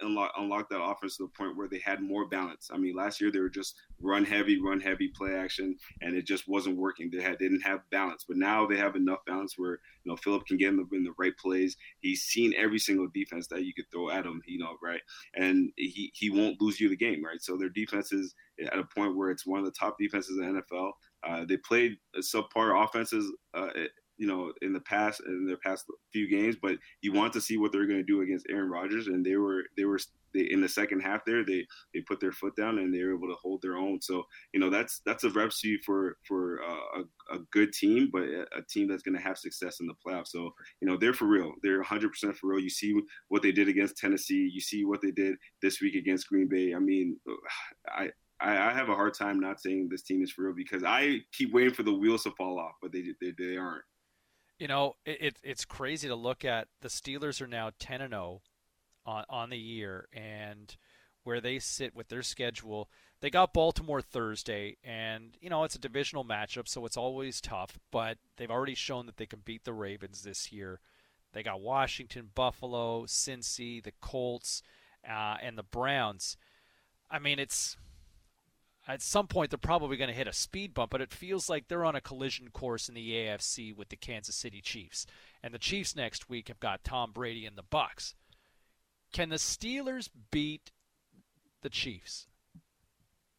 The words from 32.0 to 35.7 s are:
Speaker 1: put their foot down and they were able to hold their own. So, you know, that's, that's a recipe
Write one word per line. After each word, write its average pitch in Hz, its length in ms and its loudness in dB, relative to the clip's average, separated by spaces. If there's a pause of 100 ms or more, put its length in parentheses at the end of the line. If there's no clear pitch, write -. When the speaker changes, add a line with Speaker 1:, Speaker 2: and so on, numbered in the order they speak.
Speaker 1:
put - 180 -4
their 95 140 0
foot 98 240 -6
down 107 220 0
and 90 160 2
they 90 80 0
were 95 120 2
able 87 140 -4
to 87 140 -4
hold 92 180 -2
their 92 160 -4
own. 95 240 0
So, 90 220 -2 (320)
you 98 60 6
know, 92 100 6
that's, 113 340 0
that's 113 200 0
a 113 60 4
recipe 107 540 2